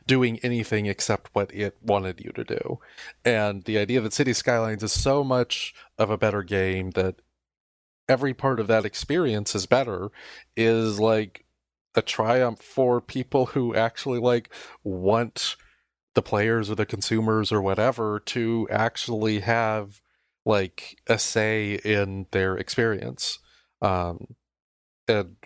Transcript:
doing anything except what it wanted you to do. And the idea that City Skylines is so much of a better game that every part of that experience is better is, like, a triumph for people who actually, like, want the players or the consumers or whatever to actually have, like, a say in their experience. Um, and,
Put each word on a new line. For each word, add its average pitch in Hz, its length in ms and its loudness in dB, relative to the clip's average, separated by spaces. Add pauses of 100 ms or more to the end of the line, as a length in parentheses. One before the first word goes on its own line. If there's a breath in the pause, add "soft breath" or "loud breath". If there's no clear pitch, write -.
doing 123 320 2
anything 113 460 -2
except - 480 -2
what 101 200 0
it 101 280 -4
wanted 95 400 0
you - 100 -12
to - 140 -6
do. - 340 -6 (460 loud breath)
And 104 380 2
the 107 140 0
idea 107 220 2
that 110 140 -2
City 147 180 2
Skylines 110 520 0
is 107 100 -2
so 139 320 2
much 127 480 -2 (240 loud breath)
of 110 120 2
a 107 80 0
better 104 260 0
game 92 480 -2
that 92 300 -2 (840)
every 135 260 2
part 127 280 0
of 104 60 -4
that 110 180 4
experience 113 680 -2
is 95 100 -4
better 107 440 0 (460 loud breath)
is, 110 460 2
like, 110 420 2 (500)
a 110 80 2
triumph 117 600 2
for 123 400 2
people 131 460 0
who 120 280 -2
actually, 113 440 0
like, 120 300 2 (320 loud breath)
want 98 760 0 (560 soft breath)
the 110 80 4
players 110 480 0
or 107 60 -6
the 104 100 -2
consumers 110 680 0
or 107 100 2
whatever 107 560 0
to 113 540 -2
actually 107 680 -2
have, 110 600 -2 (440)
like, 101 520 0 (100)
a 113 120 4
say 107 640 0
in 98 480 0
their 95 240 0
experience. - 840 -4 (420 soft breath)
Um, 90 540 -2 (680)
and, 101 300 0 (100)